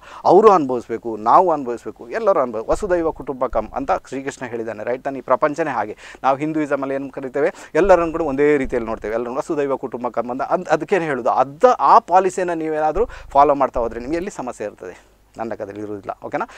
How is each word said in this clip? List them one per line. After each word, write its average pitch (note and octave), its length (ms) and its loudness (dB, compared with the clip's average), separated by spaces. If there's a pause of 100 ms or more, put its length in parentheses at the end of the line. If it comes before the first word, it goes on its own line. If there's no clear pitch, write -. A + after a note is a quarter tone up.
(240)
ಅವರು F#3+ 280 8
ಅನುಭವಿಸ್ಬೇಕು, A#2 640 0
ನಾವು D3 340 4
ಅನುಭವಿಸ್ಬೇಕು, A#2+ 580 -6
ಎಲ್ಲರೂ G3 300 0
ಅನುಭವ. A2+ 300 -4
ವಸುದೈವ F3 420 0
ಕುಟುಂಬಕಂ C3 640 -6
ಅಂತ C3 160 -4 (180)
ಶ್ರೀಕೃಷ್ಣ C3+ 360 -8
ಹೇಳಿದ್ದಾನೆ, A2+ 380 -8
ರೈಟ್ B2 200 -6
ತಾನೆ? C#3 160 -8
ಈ - 20 -10
ಪ್ರಪಂಚನೇ D3+ 500 0
ಹಾಗೆ. G#2+ 260 -6 (260)
ನಾವು C3 140 2
ಹಿಂದೂಯಿಸಮಲ್ಲಿ C#3+ 580 -2
ಏನು C3+ 160 -8
ಕರಿತೇವೆ, C#3+ 420 -4 (220)
ಎಲ್ಲರನ್ನು E3+ 360 6
ಕೂಡ D#3+ 100 -4
ಒಂದೇ D3 360 2
ರೀತಿಯಲ್ಲಿ B2 320 -4
ನೋಡ್ತೇವೆ, G#2+ 240 -6
ಎಲ್ಲರನ್ನು A#2+ 240 -4
ವಸುದೈವ C#3+ 400 -2
ಕುಟುಂಬಕಂ A#2+ 520 -6
ಅಂತ. C3 120 -6
ಅದ್-, D#3 280 -4
ಅದಕ್ಕೇನು D#3+ 360 0
ಹೇಳೋದು, C3 240 -2
ಅದ, C3+ 340 2 (160)
ಆ E3+ 200 6
ಪಾಲಿಸಿಯನ್ನು F3+ 540 2
ನೀವೇನಾದರೂ D#3 520 -2
ಫಾಲೋ C#3+ 500 2
ಮಾಡ್ತಾ C3 240 0
ಹೋದರೆ A#2 200 -4
ನಿಮಗೆ C3 160 -6
ಎಲ್ಲಿ F#3+ 160 -6
ಸಮಸ್ಯೆ A#2+ 360 -8
ಇರ್ತದೆ? - 480 -16 (220)
ನನ್ನ A2+ 160 -8
ಕಥೆಯಲ್ಲಿ G#2 300 -10
ಇರುವುದಿಲ್ಲ, G#2 440 -10
ಓಕೆನಾ? D#3 200 -6 (100)